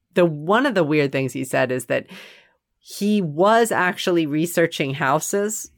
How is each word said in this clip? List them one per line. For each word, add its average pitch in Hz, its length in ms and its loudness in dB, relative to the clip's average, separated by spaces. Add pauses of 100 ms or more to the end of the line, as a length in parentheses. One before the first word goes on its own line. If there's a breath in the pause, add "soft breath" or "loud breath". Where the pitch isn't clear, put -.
(140)
the, 180 100 6
one 170 420 0
of 262 80 -2
the 185 100 4
weird 143 280 0
things 135 220 -2
he 135 100 -4
said 131 260 0
is 127 160 -4
that 131 200 -2 (840 loud breath)
he 208 320 0
was 196 520 2
actually 175 540 0
researching 156 680 -2
houses 156 840 -2